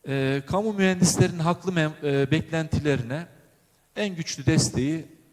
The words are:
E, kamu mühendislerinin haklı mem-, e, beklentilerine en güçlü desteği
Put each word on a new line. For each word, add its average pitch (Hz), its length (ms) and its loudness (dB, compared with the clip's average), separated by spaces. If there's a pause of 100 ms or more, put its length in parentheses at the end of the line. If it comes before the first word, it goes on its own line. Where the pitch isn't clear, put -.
E, 135 400 0
kamu 208 260 0
mühendislerinin 180 640 2
haklı 175 320 0
mem-, 156 200 0 (120)
e, 139 280 2
beklentilerine 151 960 -2 (680)
en 202 200 -4
güçlü 151 300 -8
desteği 151 600 2 (260)